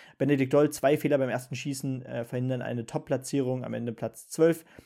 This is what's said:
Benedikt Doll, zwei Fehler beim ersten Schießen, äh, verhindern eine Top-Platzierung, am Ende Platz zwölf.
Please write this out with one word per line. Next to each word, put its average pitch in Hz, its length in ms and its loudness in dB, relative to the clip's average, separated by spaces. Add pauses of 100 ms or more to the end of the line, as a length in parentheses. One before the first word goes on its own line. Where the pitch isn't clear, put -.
(180)
Benedikt 135 360 2
Doll, 147 160 6
zwei 147 280 2
Fehler 147 200 2
beim 131 120 0
ersten 127 260 -4
Schießen, 135 480 -6
äh, 123 220 -8
verhindern 127 360 -2
eine 120 240 -6
Top-Platzierung, 131 800 -2
am 117 100 -8
Ende 117 200 -6
Platz - 340 -10
zwölf. 160 380 4 (200)